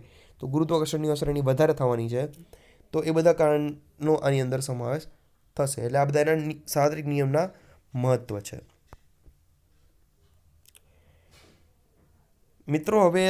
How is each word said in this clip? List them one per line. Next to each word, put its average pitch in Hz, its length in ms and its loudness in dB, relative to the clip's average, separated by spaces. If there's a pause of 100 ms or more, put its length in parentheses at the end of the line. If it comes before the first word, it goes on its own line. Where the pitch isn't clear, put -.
(400)
તો - 80 -12
ગુરુત્વાકર્ષણની 156 680 0
અસર 147 140 -4
એની 143 200 -2
વધારે 151 240 2
થવાની 120 360 -2
છે. 123 140 -4 (680)
તો 156 100 -2
એ 160 80 0
બધા 165 220 4
કારણનો 151 840 0
આની 139 260 0
અંદર 131 200 -4
સમાવેશ 127 460 -6 (500)
થશે. 143 240 -2
એટલે 123 180 0
આ 139 60 2
બધા 147 200 2
એના 160 100 2
નિ-, 151 320 -6
સાર્વત્રિક 151 400 0
નિયમના 143 400 0 (460)
મહત્વ 123 460 -2
છે. - 180 -14 (4000)
મિત્રો, 160 300 0 (120)
હવે 180 200 2